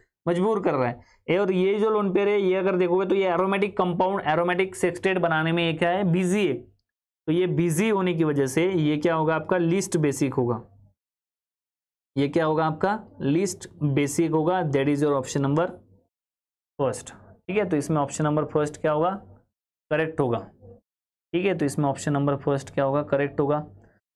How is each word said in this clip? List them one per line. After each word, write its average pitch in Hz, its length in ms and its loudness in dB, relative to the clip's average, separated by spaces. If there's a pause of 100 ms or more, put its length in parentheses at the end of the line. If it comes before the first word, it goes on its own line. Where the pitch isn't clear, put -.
(280)
मजबूर 185 360 0
कर 170 100 0
रहा 127 160 0
है। - 500 -4
और 196 120 0
ये 190 280 2
जो 220 100 2
लोन 208 240 0
पेयर 202 140 2
है, 208 140 2
ये 185 140 2
अगर 190 200 0
देखोगे 180 300 2
तो 190 100 0
ये 196 120 2
एरोमेटिक 190 500 0
कंपाउंड, 185 480 0
एरोमेटिक 175 500 0
सेक्सटेट 185 420 0
बनाने 160 340 0
में 170 120 0
ये 165 100 0
क्या 170 160 0
है, 190 140 0
बिजी 185 440 2
है। 139 60 0 (720)
तो 156 40 -2
ये 180 160 2
बिजी 170 420 0
होने 185 240 2
की 165 100 0
वजह 147 220 2
से 160 260 2
ये 151 260 2
क्या 165 180 2
होगा 160 200 2
आपका, 156 220 0
लीस्ट 180 400 0
बेसिक 143 360 0
होगा। 120 280 0 (1600)
ये 143 100 2
क्या 160 180 0
होगा 156 200 2
आपका, 190 380 -2 (180)
लीस्ट 170 480 -2 (140)
बेसिक 147 480 0
होगा। 160 300 0
That 139 240 0
is 143 140 2
your 143 220 2
option 139 200 -4
number 147 280 2 (1120)
फर्स्ट। 127 340 -4
ठीक - 440 -10
है, 202 120 0
तो 160 80 0
इसमें 151 200 0
ऑप्शन 143 260 -2
नंबर 151 220 0
फर्स्ट 151 360 -2
क्या 156 100 0
होगा, 156 180 0 (840)
करेक्ट 156 280 -2
होगा। 120 320 -2 (840)
ठीक 180 120 -2
है, 185 120 0
तो 151 80 0
इसमें 143 200 -2
ऑप्शन 139 280 -2
नंबर 143 220 0
फर्स्ट 139 380 -4
क्या 139 100 0
होगा, 139 200 0
करेक्ट 143 360 -2
होगा। 147 280 -2 (480)